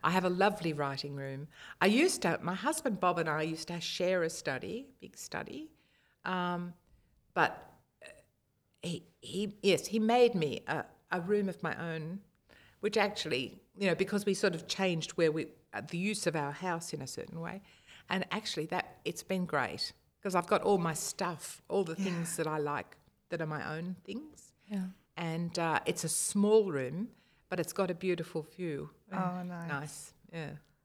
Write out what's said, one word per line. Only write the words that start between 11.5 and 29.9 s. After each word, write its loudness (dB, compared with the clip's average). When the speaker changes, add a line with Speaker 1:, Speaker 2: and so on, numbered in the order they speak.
Speaker 1:
my 0
own, -6
which 0
actually, 0
you 2
know, 6
because 0
we 2
sort 2
of -8
changed 0
where 4
we, -2
uh, -2
the -4
use 0
of 2
our 0
house -4
in -6
a -8
certain -10
way. -10
And 0
actually -4
that, -4
it's -4
been -2
great, -2
'cause -2
I've 2
got 4
all 6
my 0
stuff, -6
all 2
the -4
Speaker 2:
Yeah. -2
Speaker 1:
things -2
that 0
I -2
like -4
that -6
are -2
my -4
own -6
things. -12
Speaker 3:
Yeah. -2
Speaker 1:
And, -4
uh, 2
it's -2
a -2
small 4
room, -2
but -2
it's -2
got 0
a 0
beautiful -2
view. -6
Speaker 2:
Oh, -2
nice. -8
Speaker 1:
Nice, -8